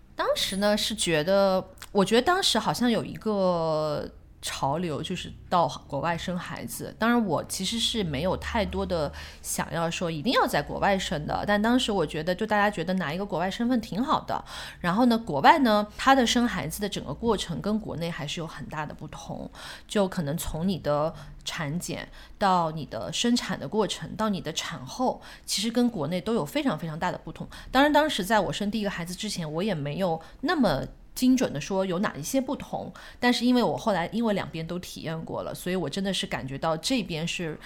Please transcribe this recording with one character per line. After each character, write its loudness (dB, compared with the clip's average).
当 0
时 -2
呢， 4
是 -2
觉 2
得， 4
我 6
觉 4
得 8
当 4
时 4
好 2
像 2
有 2
一 -8
个 0
潮 -2
流， -2
就 -4
是 -10
到 4
国 -4
外 0
生 -4
孩 -8
子。 -10
当 2
然 4
我 0
其 -4
实 -2
是 0
没 -2
有 2
太 -2
多 -2
的 -2
想 -4
要 0
说 -2
一 -4
定 0
要 4
在 2
国 -4
外 4
生 -4
的， -2
但 4
当 4
时 2
我 2
觉 -4
得， 0
就 -2
大 2
家 6
觉 -2
得 0
拿 0
一 -4
个 -2
国 -4
外 0
身 -2
份 4
挺 -4
好 2
的。 -4
然 2
后 6
呢， 6
国 -2
外 8
呢， 4
它 6
的 6
生 2
孩 -2
子 -6
的 -2
整 -6
个 -6
过 0
程 -4
跟 0
国 -8
内 -4
还 -8
是 -6
有 -6
很 -10
大 -6
的 -10
不 -12
同， -10
就 2
可 -2
能 -2
从 -2
你 2
的 0
产 -4
检 -8
到 4
你 -8
的 -6
生 2
产 -2
的 -8
过 2
程， -8
到 0
你 0
的 -6
产 -8
后， -2
其 -2
实 -2
跟 4
国 -4
内 -2
都 -2
有 0
非 -2
常 0
非 -6
常 -8
大 -2
的 -6
不 -12
同。 -10
当 6
然 6
当 6
时 -2
在 4
我 0
生 -2
第 -2
一 -2
个 0
孩 -6
子 -8
之 -6
前， -4
我 -2
也 0
没 -4
有 0
那 0
么 2
精 6
准 2
的 -4
说 -2
有 -2
哪 -2
一 -10
些 0
不 -2
同， -10
但 4
是 0
因 6
为 6
我 2
后 0
来 2
因 -2
为 2
两 -2
边 -8
都 -6
体 -10
验 -6
过 -6
了， -6
所 -6
以 0
我 -2
真 -4
的 0
是 -2
感 -6
觉 -8
到 0
这 0
边 -4
是 -6